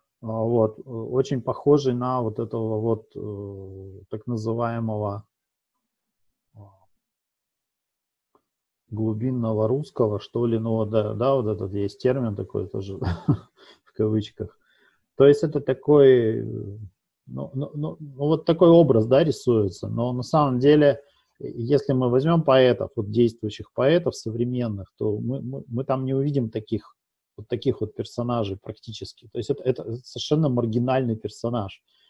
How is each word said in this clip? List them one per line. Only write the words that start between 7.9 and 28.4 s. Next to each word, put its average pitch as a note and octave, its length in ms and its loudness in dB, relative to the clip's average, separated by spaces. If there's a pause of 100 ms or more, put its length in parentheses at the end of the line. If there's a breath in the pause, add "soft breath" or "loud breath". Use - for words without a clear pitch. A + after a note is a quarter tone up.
глубинного A2 800 -2
русского, A#2 520 -2
что - 260 -4
ли, A2+ 120 0
ну, A2+ 140 -2
вот, A2 180 0
да, G#2+ 240 0
да, B2+ 220 0
вот A#2+ 120 -2
этот G#2 260 -4
есть G2+ 280 -4
термин B2+ 340 0
такой G2+ 320 -6
тоже, G2 300 -10
<laughs> - 520 -2 (340 soft breath)
в - 100 -20
кавычках. G#2+ 640 -4 (600)
То C3+ 80 8
есть C#3+ 180 8
это D3 160 -2
такой, C3 800 6
э, A2 380 -8 (500)
ну, C3 260 -10
ну, C3+ 200 -6
ну, D3+ 260 -8
ну, C#3+ 280 -6
вот D#3 180 0
такой E3+ 240 6
образ, C3 360 8
да, C3 180 4
рисуется, A2 680 0
но A#2 240 -2
на B2 100 -6
самом C#3 360 0
деле, C#3+ 420 6 (380 soft breath)
э, - 80 -12
если C3 460 -2
мы B2+ 160 2
возьмём D#3+ 340 2
поэтов, B2+ 520 4
вот G#2 160 -6
действующих A2+ 640 -2
поэтов D#3+ 420 0
современных, A2+ 840 -6
то G#2+ 220 -4
мы, A#2+ 220 -6
мы, C3 260 -10
мы B2 160 -6
там C3 220 -4
не C3 80 -4
увидим C3+ 360 -2
таких - 460 -8 (420)
вот G#2+ 100 -18
таких C3 340 -4
вот - 140 -8
персонажей A#2 640 -4